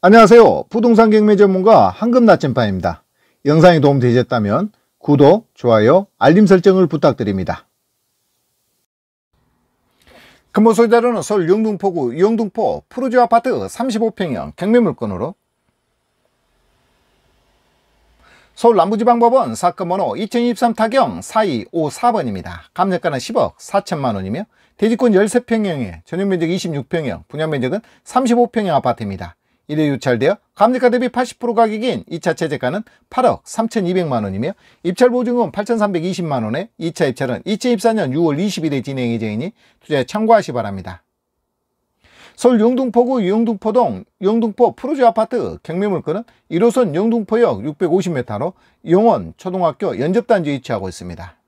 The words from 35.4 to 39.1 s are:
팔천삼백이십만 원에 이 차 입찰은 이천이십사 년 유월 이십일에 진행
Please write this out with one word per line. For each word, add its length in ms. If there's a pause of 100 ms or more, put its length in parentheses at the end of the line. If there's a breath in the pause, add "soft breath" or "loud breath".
팔천삼백이십만 920
원에 240 (100)
이 140
차 140
입찰은 400
이천이십사 480
년 180
유월 260
이십일에 440
진행 300